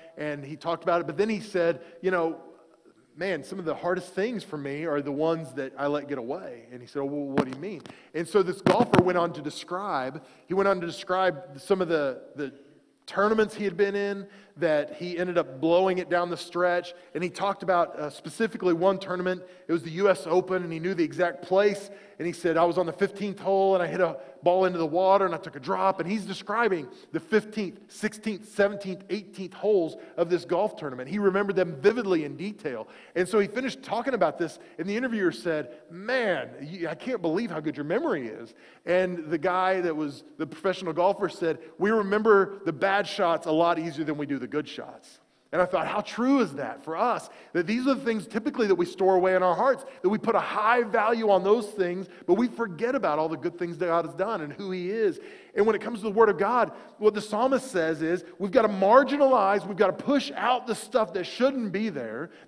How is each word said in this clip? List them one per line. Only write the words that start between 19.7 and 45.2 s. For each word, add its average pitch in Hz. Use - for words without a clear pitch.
was 165
the 160
U 190
S -
Open, 185
and 165
he 160
knew 180
the 170
exact 160
place. 196
And 156
he 170
said, 165
"I 170
was 170
on 180
the 160
fifteenth 196
hole, 190
and 180
I 165
hit 175
a 160
ball 185
into 180
the 165
water, 190
and 170
I 156
took 160
a 139
drop." 185
And 165
he's 202
describing 190
the 160
fifteenth, 214
sixteenth, -
seventeenth, 202
eighteenth 190
holes 190
of 170
this 175
golf 180
tournament. 127
He 202
remembered 196
them 175
vividly 190
in 135
detail. 147
And 180
so 208
he 202
finished 262
talking 240
about 175
this, 160
and 165
the 202
interviewer 226
said, 151
"Man, 185
you, 160
I 156
can't 226
believe 170
how 156
good 151
your 147
memory 185
is." 110
And 175
the 165
guy 185
that 170
was 147
the 156
professional 180
golfer 180
said, 160
"We 196
remember 208
the 165
bad 196
shots 170
a 160
lot 170
easier 160
than 147
we 147
do 139
the 123
good 147
shots." -